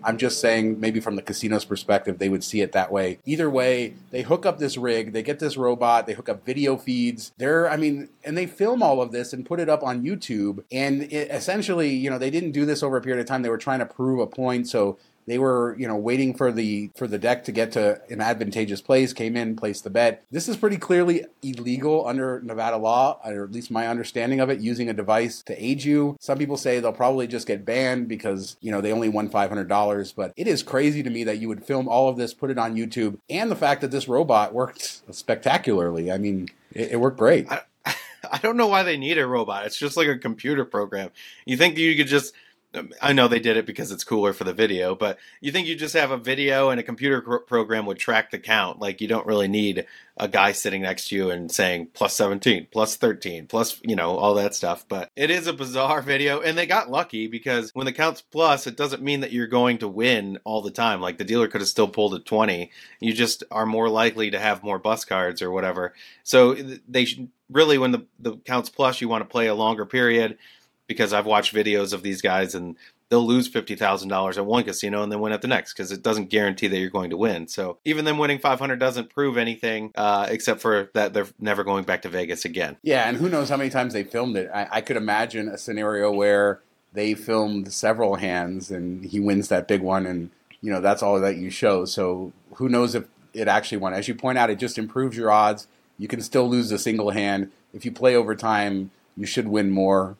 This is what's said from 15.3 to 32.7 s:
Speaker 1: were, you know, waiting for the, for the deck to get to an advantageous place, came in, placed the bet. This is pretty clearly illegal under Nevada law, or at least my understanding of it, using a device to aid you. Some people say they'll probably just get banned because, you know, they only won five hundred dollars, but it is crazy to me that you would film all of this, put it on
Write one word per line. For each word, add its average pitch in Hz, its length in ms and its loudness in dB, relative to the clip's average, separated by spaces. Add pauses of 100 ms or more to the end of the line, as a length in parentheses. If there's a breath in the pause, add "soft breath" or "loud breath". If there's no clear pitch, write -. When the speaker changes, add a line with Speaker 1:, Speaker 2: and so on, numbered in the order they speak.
Speaker 1:
were, 123 400 2
you 127 100 -4
know, 110 80 -4
waiting 123 380 0
for 127 180 2
the, 104 440 -2
for 127 100 -6
the 104 140 -4
deck 120 240 0
to - 80 -8
get 113 220 0
to 104 360 2
an 113 100 -10
advantageous 107 640 -2
place, 131 320 2
came 117 240 -4
in, 113 180 -4
placed 104 280 -6
the 104 80 -10
bet. 117 400 2
This 165 180 -6
is 214 80 -4
pretty 202 200 0
clearly 175 460 2 (200)
illegal 131 640 0
under 127 340 -2
Nevada 113 360 -2
law, 120 460 2
or 104 200 -6
at 101 80 -10
least 120 180 -10
my 113 180 -2
understanding 120 520 -2
of 131 100 2
it, 135 100 0
using 117 300 -2
a 110 40 -2
device 107 500 0
to 98 200 -10
aid 131 200 -2
you. 147 360 2
Some 139 200 -2
people 143 180 -2
say 123 220 0
they'll 117 120 0
probably 127 360 2
just 117 180 -6
get 101 180 -4
banned 123 440 0
because, 98 520 -6
you 107 120 -6
know, 101 100 0
they 104 100 0
only 113 160 0
won 107 220 0
five 101 200 2
hundred 101 180 -4
dollars, 101 440 0
but 95 240 -6
it 185 120 -4
is 160 160 0
crazy 147 400 0
to 127 80 -4
me 117 140 -4
that 107 120 -2
you 110 100 -6
would 107 160 -8
film 131 240 -2
all 131 220 4
of 127 80 -4
this, 120 160 -4
put 135 160 -4
it 127 80 -2
on 113 180 -2